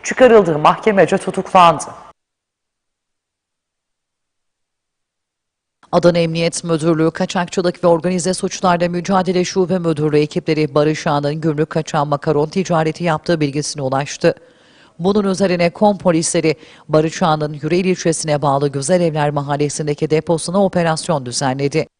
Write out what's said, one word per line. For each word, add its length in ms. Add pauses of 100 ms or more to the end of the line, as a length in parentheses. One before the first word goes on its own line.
çıkarıldığı 560
mahkemece 600
tutuklandı. 680 (4000)
Adana 260
Emniyet 460
Müdürlüğü 460
Kaçakçılık 760
ve 40
Organize 460
Suçlarla 540
Mücadele 560
Şube 340
Müdürlüğü 400
ekipleri 560
Barış 320
Ağa'nın 340
gümrük 300
kaçağı 360
makaron 420
ticareti 560
yaptığı 360
bilgisine 420
ulaştı. 520 (640)
Bunun 320
üzerine 400
kom 280
polisleri 580 (320)
Barış 340
Ağa'nın 400
Yüreğir 220
ilçesine 580
bağlı 260
Güzel 320
Evler 300
mahallesindeki 800
deposuna 540
operasyon 640
düzenledi. 600 (140)